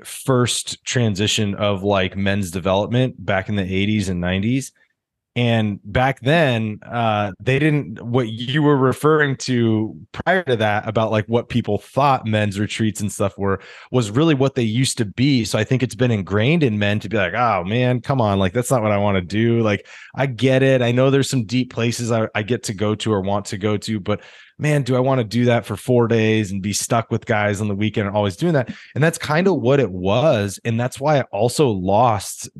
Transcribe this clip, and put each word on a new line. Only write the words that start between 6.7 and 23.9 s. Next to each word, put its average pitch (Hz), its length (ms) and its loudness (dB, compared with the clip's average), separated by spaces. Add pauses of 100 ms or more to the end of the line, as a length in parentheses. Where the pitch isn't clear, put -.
uh, 107 480 -2
they 127 200 0
didn't, 147 440 -2
what 120 260 0
you 120 340 -4
were 143 160 4
referring 139 580 2
to 113 580 0 (180)
prior 180 320 0
to 123 120 2
that 107 320 0
about, 110 220 0
like, 107 160 0
what 117 240 -2
people 113 260 0
thought 135 480 0
men's 107 340 0
retreats 107 440 -2
and 104 100 -4
stuff 101 240 -2
were, 98 240 -2 (300)
was 120 200 0
really 151 240 4
what 135 200 2
they 123 80 0
used 117 340 0
to 117 80 -2
be. 123 400 0
So 110 140 -2
I 110 60 0
think 131 180 0
it's 123 120 -4
been 123 160 0
ingrained 107 520 0
in 107 160 2
men 104 220 0
to 107 100 -10
be 107 80 -2
like, 90 160 0
"Oh 110 300 0
man, 123 360 0
come 131 220 0
on. 98 160 2
Like, 95 160 0
that's 123 160 -2
not 123 120 2
what 107 100 2
I 101 60 4
wanna 101 220 2
do." 113 400 0
Like, 104 260 0 (280)
I 135 100 -2
get 131 380 2
it. 135 180 4
I 117 100 2
know 131 200 4
there's 135 180 2
some 123 160 0
deep 123 260 -2
places 117 400 -2
I, 113 240 0
I 107 80 -2
get 110 200 -2
to 117 100 -8
go 104 220 -2
to 110 180 -2
or 101 80 2
want 101 260 -2
to 107 120 -8
go 104 180 -2
to, 107 240 -6